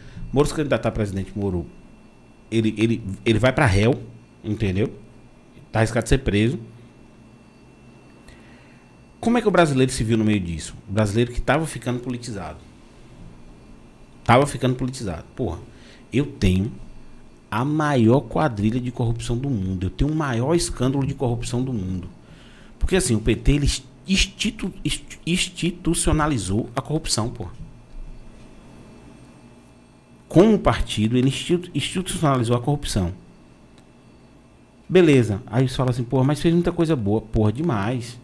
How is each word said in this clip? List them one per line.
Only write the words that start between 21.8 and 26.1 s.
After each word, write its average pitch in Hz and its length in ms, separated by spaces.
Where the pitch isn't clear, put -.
Porque, - 160
assim, 123 220
o 104 40
P 120 140
T, 131 180
ele 143 140
institu-, - 640
institu-, - 420
institucionalizou 151 1500